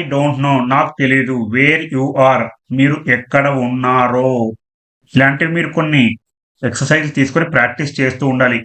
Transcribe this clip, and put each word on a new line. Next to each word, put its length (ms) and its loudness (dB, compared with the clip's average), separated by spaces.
don't 280 0
know," 180 2
నాకు 320 0
తెలియదు. 380 0
"Where 400 0
you 140 0
are," 220 4
మీరు 240 2
ఎక్కడ 380 0
ఉన్నారో. 680 0
ఇలాంటివి 380 2
మీరు 200 -2
కొన్ని 320 2
ఎక్సర్‌సైజ్‌లు 500 -2
తీసుకొని 380 0
ప్రాక్టీస్ 500 -2
చేస్తూ 260 -2
ఉండాలి. 380 2